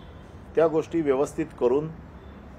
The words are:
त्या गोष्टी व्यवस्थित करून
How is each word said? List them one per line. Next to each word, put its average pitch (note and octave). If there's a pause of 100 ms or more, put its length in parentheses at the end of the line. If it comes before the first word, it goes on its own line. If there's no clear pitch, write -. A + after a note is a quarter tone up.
(540)
त्या E3
गोष्टी D#3+
व्यवस्थित C#3+ (140)
करून C#3 (680)